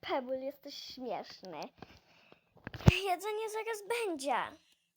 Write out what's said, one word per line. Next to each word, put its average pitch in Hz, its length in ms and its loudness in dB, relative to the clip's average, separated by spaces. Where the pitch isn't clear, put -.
Pebble, 262 360 0
jesteś 277 380 -6
śmieszny. - 840 -8
Jedzenie 415 460 0
zaraz 427 380 -4
będzie. 285 720 0